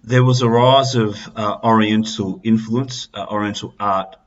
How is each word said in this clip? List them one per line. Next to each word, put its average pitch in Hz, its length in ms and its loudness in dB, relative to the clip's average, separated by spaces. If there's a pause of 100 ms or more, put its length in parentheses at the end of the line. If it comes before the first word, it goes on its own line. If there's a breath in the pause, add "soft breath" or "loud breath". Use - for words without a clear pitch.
there 127 200 2
was 127 180 2
a 120 60 2
rise 127 460 4
of, 107 220 0 (200)
uh, 104 260 -4
Oriental 107 800 0
influence, 113 680 -2
uh, 101 160 -10
Oriental 104 480 -6
art 95 380 -4 (100)